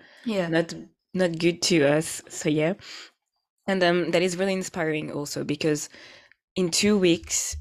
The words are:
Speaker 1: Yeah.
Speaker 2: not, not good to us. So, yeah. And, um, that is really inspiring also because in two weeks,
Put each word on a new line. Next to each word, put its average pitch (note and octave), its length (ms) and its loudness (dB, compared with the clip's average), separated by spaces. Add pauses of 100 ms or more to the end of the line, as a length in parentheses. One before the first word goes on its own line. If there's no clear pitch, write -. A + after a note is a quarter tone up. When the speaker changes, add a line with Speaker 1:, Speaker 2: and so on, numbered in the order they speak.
(240)
Speaker 1:
Yeah. G3 240 -2
Speaker 2:
not, E3 240 0 (420)
not F3+ 260 0
good E3+ 220 0
to E3 220 4
us. D3+ 440 0
So, - 200 -6
yeah. D#3 260 2 (920)
And, F#3+ 160 0
um, F3 280 2
that F3 120 2
is F3+ 140 0
really G3 160 0
inspiring D#3 580 -4
also C#3+ 320 -6
because D3 460 -2 (640)
in F3+ 160 0
two G#3 280 2
weeks, - 640 0